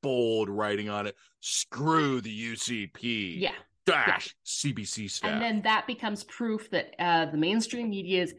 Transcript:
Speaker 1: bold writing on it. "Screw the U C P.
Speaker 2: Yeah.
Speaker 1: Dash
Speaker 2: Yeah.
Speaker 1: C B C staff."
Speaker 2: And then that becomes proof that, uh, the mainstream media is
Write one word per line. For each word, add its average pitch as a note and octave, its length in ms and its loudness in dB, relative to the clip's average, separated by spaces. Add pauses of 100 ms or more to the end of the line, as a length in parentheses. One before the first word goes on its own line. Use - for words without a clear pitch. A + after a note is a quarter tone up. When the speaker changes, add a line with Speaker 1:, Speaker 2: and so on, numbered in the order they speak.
Speaker 1:
bold A2+ 460 2
writing G#2 400 0
on G#2 180 -2
it. G2+ 80 -8 (240)
"Screw C#3+ 800 0
the A2+ 100 -6
U A2 280 -6
C A2 300 -4
P. G#2 520 -4
Speaker 2:
Yeah. - 140 0 (320)
Speaker 1:
Dash A#2 420 4
Speaker 2:
Yeah. - 40 -14 (120)
Speaker 1:
C - 300 -2
B A2 100 -6
C G#2 240 -6
staff." G#3+ 240 -2
Speaker 2:
And - 100 0
then A3 200 0
that G#3+ 260 2
becomes G#3+ 380 -6
proof A3 460 -4
that, - 280 -2
uh, E3 280 4
the D3 100 -2
mainstream A3 520 0
media F#3 340 0
is F3 160 -4